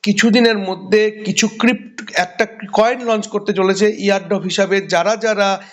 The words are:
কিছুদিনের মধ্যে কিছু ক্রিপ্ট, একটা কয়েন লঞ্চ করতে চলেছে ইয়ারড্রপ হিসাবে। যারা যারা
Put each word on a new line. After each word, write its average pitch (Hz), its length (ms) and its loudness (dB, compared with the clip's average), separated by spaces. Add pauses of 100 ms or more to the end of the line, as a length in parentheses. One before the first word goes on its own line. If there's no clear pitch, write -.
কিছুদিনের 220 540 4
মধ্যে 190 440 0 (240)
কিছু 185 220 0 (140)
ক্রিপ্ট, 233 340 0 (300)
একটা 214 200 -2 (280)
কয়েন 240 260 2 (100)
লঞ্চ 214 180 0
করতে 202 260 -4
চলেছে 190 320 2 (200)
ইয়ারড্রপ 196 380 0
হিসাবে। 190 380 0 (120)
যারা 196 220 2
যারা 202 460 0 (120)